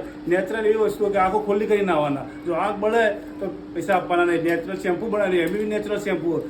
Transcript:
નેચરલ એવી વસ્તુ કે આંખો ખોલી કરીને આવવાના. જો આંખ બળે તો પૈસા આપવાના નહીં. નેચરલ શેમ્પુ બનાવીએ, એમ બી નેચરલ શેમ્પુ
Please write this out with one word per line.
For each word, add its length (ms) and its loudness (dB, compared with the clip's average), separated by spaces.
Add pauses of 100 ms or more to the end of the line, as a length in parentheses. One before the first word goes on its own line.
(280)
નેચરલ 380 0
એવી 180 4
વસ્તુ 260 0
કે 80 0
આંખો 220 4
ખોલી 280 2
કરીને 240 2
આવવાના. 340 0 (200)
જો 80 -2
આંખ 260 -2
બળે 240 4 (360)
તો 60 -4 (280)
પૈસા 220 0
આપવાના 300 2
નહીં. 180 2
નેચરલ 340 -2
શેમ્પુ 280 -2
બનાવીએ, 380 2
એમ 100 -2
બી 120 -2
નેચરલ 340 -2
શેમ્પુ 500 -2